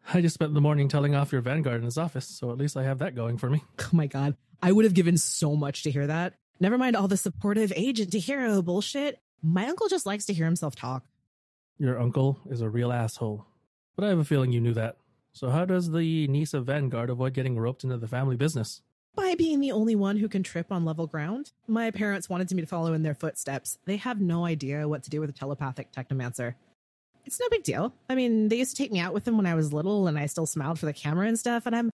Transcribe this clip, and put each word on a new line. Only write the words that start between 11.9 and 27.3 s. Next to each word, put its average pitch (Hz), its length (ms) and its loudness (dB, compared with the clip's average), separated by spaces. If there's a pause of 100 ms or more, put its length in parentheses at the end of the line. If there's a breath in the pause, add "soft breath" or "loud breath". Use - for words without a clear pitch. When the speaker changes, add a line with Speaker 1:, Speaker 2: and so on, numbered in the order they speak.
Speaker 1:
uncle 131 400 2 (120)
is 120 100 -6
a 110 100 -2
real 120 220 0
asshole. 110 540 -4 (500)
But 190 80 -2
I 208 60 2
have 180 80 4
a 151 60 4
feeling 131 280 2
you 117 80 2
knew 117 140 2
that. 113 220 -2 (360)
So 127 180 -4
how 160 140 2
does 180 260 0
the 160 380 2
niece 147 260 0
of 127 120 -2
Vanguard 127 440 0
avoid 127 240 -2
getting 131 240 -2
roped 120 260 -2
into 127 120 -2
the 113 120 -6
family 127 280 0
business? 135 460 -2 (320)
Speaker 2:
By 370 200 0
being 320 260 2
the 269 120 0
only 220 220 2
one 202 240 2
who 208 100 0
can 190 140 0
trip - 280 -6
on 175 140 0
level 160 220 -2
ground. 170 460 -6 (140)
My 226 240 0
parents 202 380 -2
wanted 180 240 -2
me 185 80 0
to 160 60 -4
follow 165 260 0
in 156 100 2
their 151 120 0
footsteps. - 720 -6
They 190 100 -2
have 214 240 -4
no 170 240 2
idea 151 440 -2
what 147 160 -2
to - 60 -14
do 151 100 -2
with 151 100 -4
a 139 40 -12
telepathic 139 560 -6
technomancer. 123 640 -4 (680)
It's - 160 -8